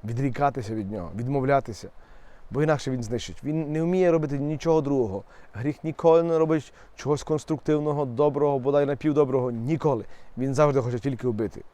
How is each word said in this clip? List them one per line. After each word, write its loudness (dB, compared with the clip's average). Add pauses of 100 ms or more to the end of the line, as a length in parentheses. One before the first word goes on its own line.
відрікатися -2
від -6
нього, -8
відмовлятися. -2 (640)
Бо -2
інакше 0
він -4
знищить. -8
Він -4
не -2
вміє 4
робити 0
нічого 0
другого. 0 (280)
Гріх -6
ніколи 4
не 2
робить 0 (220)
чогось -2
конструктивного, 0
доброго, 2
бодай 4
напівдоброго. 2
Ніколи. 0 (340)
Він -2
завжди 4
хоче -2
тільки -4
вбити. -4 (100)